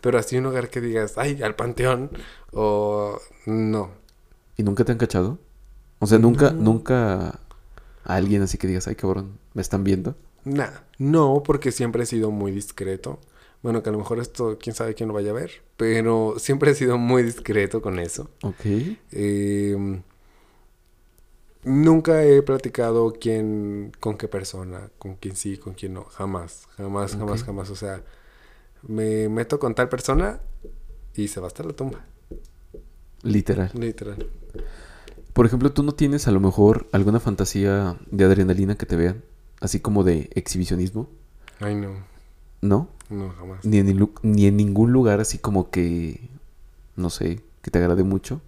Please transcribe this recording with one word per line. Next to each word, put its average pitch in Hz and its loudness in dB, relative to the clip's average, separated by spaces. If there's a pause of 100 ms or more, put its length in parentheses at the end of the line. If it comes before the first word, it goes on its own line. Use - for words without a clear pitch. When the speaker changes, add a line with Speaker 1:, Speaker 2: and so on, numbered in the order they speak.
Speaker 1:
Pero 120 2
así 113 -2
un 127 -2
lugar 127 -4
que 127 -6
digas, 113 -4
"Ay, 139 -4
al 107 -4
panteón", 123 -2 (420)
o 104 -2 (280)
no. 110 -2 (680)
Speaker 2:
¿Y 113 -2
nunca 101 2
te 123 0
han 113 -2
cachado? 110 0 (600)
O 107 -2
sea, 110 8
nunca, 120 6
Speaker 1:
No. 160 -4
Speaker 2:
nunca 107 2
a - -12 (760)
alguien 98 2
así 95 -2
que - -4
digas, 92 -2
"Ay, 110 -4
cabrón, 98 -4 (160)
¿me 107 -6
están 98 -2
viendo"? 98 -2 (280)
Speaker 1:
Nah, 139 -4 (280)
no, 143 4
porque 139 0
siempre 120 -2
he - -8
sido 110 -2
muy 101 -4
discreto. 98 -8 (420)
Bueno, 117 -2
que 110 -4
a - -2
lo 107 -2
mejor 113 -4
esto, 120 -4
quién 113 -10
sabe 113 -4
quién 113 -6
lo 107 -6
vaya 104 -2
a - -4
ver, 123 -6 (260)
pero 113 2
siempre 139 2
he 139 6
sido 127 2
muy 123 4
discreto 107 0
con 95 -4
eso. - -8 (120)
Speaker 2:
Ok. - -8 (480)
Speaker 1:
Em, 101 -2 (1600)
nunca 160 4
he 143 10
platicado 117 0
quién, 107 -4
con 107 -4
qué 104 -8
persona, 95 -10 (100)
con 95 -14
quién 98 -12
sí, 98 -8
con - -14
quién 95 -12
no. 92 -12
Jamás, 92 -10 (100)
jamás, 101 -6
jamás, 104 -4
Speaker 2:
Ok. 127 -10
Speaker 1:
jamás. 98 -10
O 101 -12
sea, 95 -10 (840)
me 110 -2
meto 113 -2
con 123 -2
tal 127 -2
persona 165 -2 (760)
y 104 -4
se - -10
va 90 -8
hasta - -14
la - -8
tumba. - -10 (1200)
Speaker 2:
Literal. 98 0
Speaker 1:
Literal. 110 -8 (1080)
Speaker 2:
Por 123 6
ejemplo, 123 4
¿tú 143 0
no 147 0
tienes 143 0
a - 4
lo 95 4
mejor 101 4
alguna 104 4
fantasía 98 0 (120)
de 98 4
adrenalina 95 4
que - -6
te 92 -2
vean? 90 2 (380)
Así - -4
como 101 2
de 85 2
exhibicionismo. 92 -4 (500)
Speaker 1:
Ay, 104 -4
no. 98 -8 (540)
Speaker 2:
¿No? 101 2 (220)
Speaker 1:
No, 98 -8
jamás. 92 -16
Speaker 2:
Ni 107 4
en 98 6
el 98 4
lu-, 98 2
ni 104 6
en 101 6
ningún 104 4
lugar 113 6
así - -4
como 95 -2
que, 85 -2 (680)
no 90 -2
sé, 85 -4 (200)
que - -8
te - 2
agrade 87 4
mucho. 98 -2